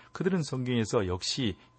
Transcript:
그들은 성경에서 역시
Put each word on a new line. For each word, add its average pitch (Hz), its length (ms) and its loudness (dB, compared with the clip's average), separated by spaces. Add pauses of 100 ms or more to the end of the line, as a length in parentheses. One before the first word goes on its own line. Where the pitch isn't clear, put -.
(120)
그들은 180 320 0
성경에서 123 640 0
역시 92 480 -2 (220)